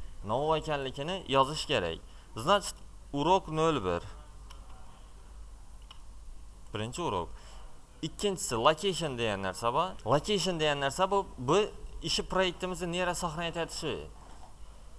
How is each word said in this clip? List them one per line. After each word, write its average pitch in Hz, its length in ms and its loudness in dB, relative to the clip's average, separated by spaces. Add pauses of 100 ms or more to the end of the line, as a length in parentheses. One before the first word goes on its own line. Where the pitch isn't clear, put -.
(240)
Nima 143 340 4
ekanligini 147 580 -2 (120)
yozish 135 420 6
kerak. 90 280 2 (380)
Значит, 190 400 2 (360)
urok 170 360 4
nol 156 360 4
bir. 87 180 2 (2750)
Birinchi 113 280 -4
urok. 98 260 0 (720)
Ikkinchisi 165 520 -2
location 151 640 4
degan 104 240 2
narsa 98 320 0
bor. 165 140 2 (180)
Location 170 540 4
degan 147 200 4
narsa 139 300 4
bu, 196 160 4 (120)
bu 131 200 6 (440)
ishi 170 200 0
proyektimizni 180 680 0
nera 180 220 2
saqlanib 165 420 -2
etishi. 151 400 -2 (1040)